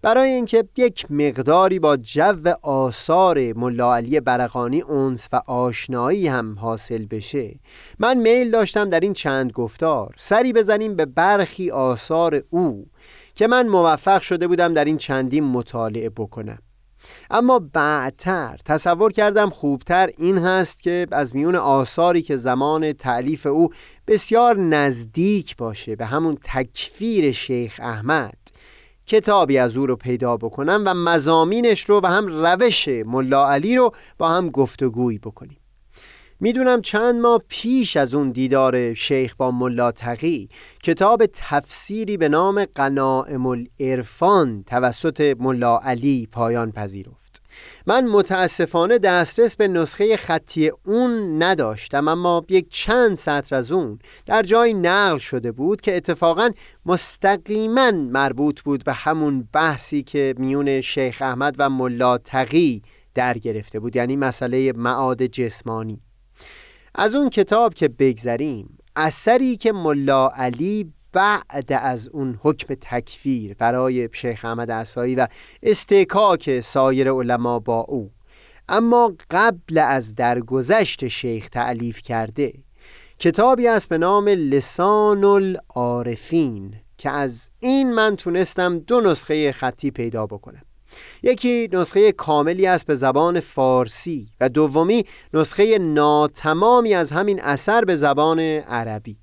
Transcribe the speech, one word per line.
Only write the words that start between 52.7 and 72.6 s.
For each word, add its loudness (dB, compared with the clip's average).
سطر -4
از -2
اون -4
در 2
جایی 4
نقل 2
شده -6
بود -2
که 0
اتفاقاً 0
مستقیماً 0
مربوط -2
بود -4
به -4
همون -2
بحثی -2
که -2
میون -2
شیخ -4
احمد -2
و 2
ملا 0
تقی 0
در -2
گرفته -8
بود، -8
یعنی 0
مسئلهٔ -2
معاد -2
جسمانی. -8
از 2
اون 2
کتاب 2
که 0
بگذریم، -2
اثری 0
که 0
ملا 0
علی -4
بعد -2
از -4
اون -8
حکم -2